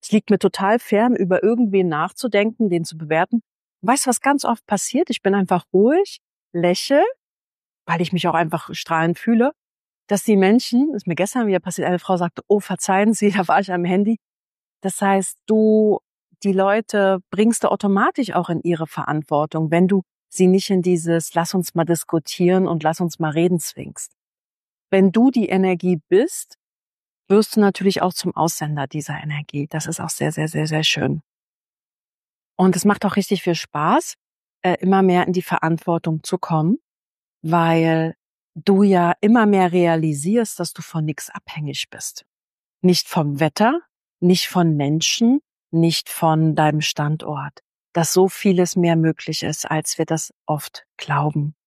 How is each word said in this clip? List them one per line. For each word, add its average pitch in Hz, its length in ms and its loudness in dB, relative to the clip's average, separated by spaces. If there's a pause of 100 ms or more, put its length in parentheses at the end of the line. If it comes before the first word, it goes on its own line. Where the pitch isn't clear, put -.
Es - 80 -6
liegt 214 180 0
mir 202 100 4
total 202 400 0
fern, 226 360 2
über 185 280 0
irgendwen 202 440 2
nachzudenken, 202 840 -2
den 170 160 -2
zu 160 120 -16
bewerten. 160 440 -2 (400)
Weißt 240 240 0
du, 262 40 0
was 240 120 0
ganz 285 240 0
oft - 200 -4
passiert? 240 440 -2
Ich 233 120 -6
bin 196 140 0
einfach 185 380 0
ruhig, 277 460 2 (340)
lächel, 180 500 2 (840)
weil 170 160 -2
ich 170 120 -2
mich 175 140 0
auch 165 60 0
einfach 165 400 -2
strahlend 165 460 -2
fühle, 233 320 2 (560)
dass 202 160 -2
die 214 140 4
Menschen, 240 560 2
ist 208 140 -8
mir 170 80 -2
gestern 214 320 -2
wieder 185 120 0
passiert, 175 280 -6
eine 180 120 0
Frau 190 180 -2
sagte, 175 300 -4
„Oh, 202 120 2
verzeihen 196 540 0
Sie, 202 180 0
<laughs> 185 140 -2
da - 20 -10
war 170 120 2
ich 196 120 -6
am 175 140 -2
Handy.“ 202 320 0 (640)
Das - 200 -6
heißt, 196 440 0
du, 214 540 4 (440)
die 196 100 2
Leute 196 680 0 (120)
bringst 220 320 2
du 208 60 2
automatisch 208 640 0
auch 175 160 -2
in 165 140 -2
ihre 165 240 -2
Verantwortung, 151 840 -2
wenn 175 160 4
du 190 160 2 (260)
sie 185 180 2
nicht 185 220 2
in 190 120 2
dieses 170 540 0
„Lass 170 180 -2
uns 185 220 -4
mal 165 100 0
diskutieren 175 800 0
und 160 160 -4
lass 160 180 0
uns 170 180 -4
mal 156 120 -2
reden“ 170 280 2
zwingst. - 540 -14 (800)
Wenn 190 200 4
du 240 200 4
die 220 180 0
Energie 185 500 0 (100)
bist, - 480 0 (720)
wirst 208 260 2
du 220 60 4
natürlich 196 400 0
auch 180 120 0
zum - 220 -6
Aussender 151 520 -4
dieser 147 340 -8
Energie. 147 480 -8
Das 156 180 -6
ist 160 140 -8
auch 156 80 -8
sehr, 151 220 -4
sehr, 156 160 -6
sehr, 156 200 -4
sehr 156 160 -2
schön. 151 380 -2 (1400)
Und 185 180 4
es 180 100 -4
macht 202 200 2
auch 190 100 -2
richtig 196 280 -2
viel 175 120 0
Spaß, 175 600 -2 (480)
äh, 180 160 0
immer 190 220 4
mehr 180 240 4
in 180 80 -2
die 180 80 0
Verantwortung 165 840 -4
zu - 140 -4
kommen, 165 400 0 (640)
weil 165 760 0 (400)
du 196 280 2
ja 175 380 4
immer 220 240 4
mehr 190 260 2
realisierst, 170 880 0
dass 170 140 -8
du - 80 -16
von 156 240 -6
nichts - 240 -8
abhängig - 600 -12
bist. - 360 -16 (560)
Nicht 180 260 2
vom 147 320 -2
Wetter, 220 420 0 (380)
nicht 180 280 2
von 165 280 2
Menschen, 160 640 0 (320)
nicht 165 380 0
von 160 460 0
deinem 151 260 2
Standort. 147 800 -6 (320)
Dass 165 200 -2
so 185 140 4
vieles 180 480 0
mehr 175 200 2
möglich 160 480 -2
ist, - 260 -6
als 156 280 -4
wir 165 80 0
das - 280 -6 (120)
oft - 400 -8 (120)
glauben. 147 580 -4 (120)